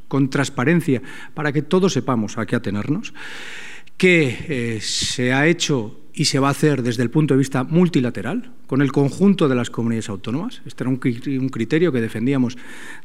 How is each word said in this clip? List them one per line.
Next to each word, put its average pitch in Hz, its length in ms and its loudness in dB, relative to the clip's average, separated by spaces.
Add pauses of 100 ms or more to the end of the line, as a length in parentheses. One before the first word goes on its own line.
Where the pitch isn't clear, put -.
con 139 240 2
transparencia, 135 720 2 (320)
para 151 180 -2
que 147 100 0
todos 185 300 2
sepamos 117 460 -2
a 110 80 -2
qué - 80 -4
atenernos, 113 580 -2 (840)
que, 165 520 4
eh, 117 320 -2
se - 520 0
ha 139 160 4
hecho 143 540 0 (120)
y 156 100 0
se 139 160 2
va 135 80 4
a - 20 4
hacer 143 320 2
desde 120 220 0
el 117 60 0
punto 151 240 2
de 135 40 4
vista 135 240 0
multilateral, 151 880 0 (160)
con 135 160 2
el 139 80 2
conjunto 160 580 4
de 131 60 2
las 120 160 -2
comunidades 113 380 -2
autónomas. 113 580 -6
Este - 160 -8
era 123 80 -2
un 131 80 0
cri-, 131 400 -2
un 131 100 -2
criterio 147 440 0
que 127 80 0
defendíamos, 117 580 0 (460)